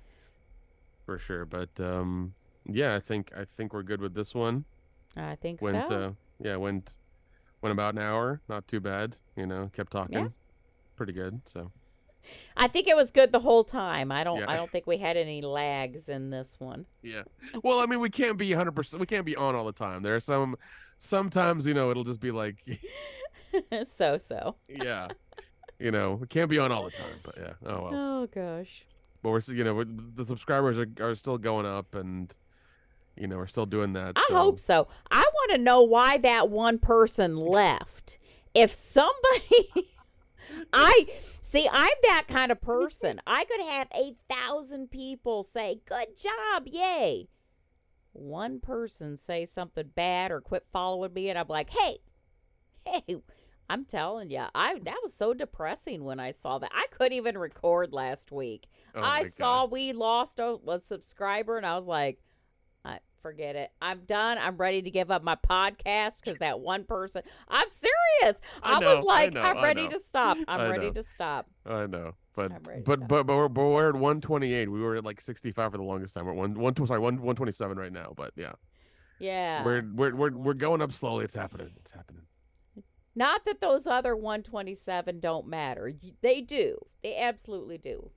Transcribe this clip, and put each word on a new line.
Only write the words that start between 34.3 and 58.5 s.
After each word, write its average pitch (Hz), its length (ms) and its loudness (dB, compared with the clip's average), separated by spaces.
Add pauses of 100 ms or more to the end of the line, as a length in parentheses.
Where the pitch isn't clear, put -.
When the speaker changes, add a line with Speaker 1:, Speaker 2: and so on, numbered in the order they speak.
Speaker 2:
hope 381 240 4
so. 165 280 4 (240)
I 247 120 6 (240)
wanna 381 140 4
know 247 200 10
why 247 380 8
that 240 300 4
one 226 300 2
person 220 580 6
left. 170 800 2 (360)
If 226 200 10
somebody, 480 1040 6
<laughs> - 180 -4 (800)
I, 320 340 10 (340)
see, 302 300 2
I'm 302 180 6 (140)
that 359 240 6
kind 262 240 2
of 233 100 -2
person. 233 640 -2
I 247 180 2
could 453 160 -4
have 277 340 -4
eight 262 220 -4 (120)
thousand 262 600 -6
people 262 540 -6
say, 214 420 -6
"Good 240 320 -8
job, 427 480 -2
yay." 262 600 -2 (840)
One 190 460 -10
person 226 580 -10
say 170 280 -6
something 165 500 -10
bad 180 360 0
or 156 100 -6
quit - 300 -6
following 185 420 -4
me, 190 160 -4
and 185 80 -4
I'm 165 120 -4
like, 156 220 -4
"Hey, 381 260 0 (880)
hey," 180 320 -4 (520)
I'm 254 160 -6
telling 185 460 -6
ya, 131 240 -6
I, 254 280 0
that 214 200 -8
was 427 100 -6
so 226 200 0
depressing 208 720 -8
when 135 160 -8
I 131 120 -6
saw 135 280 -6
that. - 140 -8
I 262 180 -2
couldn't 254 260 0
even 226 200 -2
record 170 560 0
last 131 380 -6
week. 127 360 -8 (280)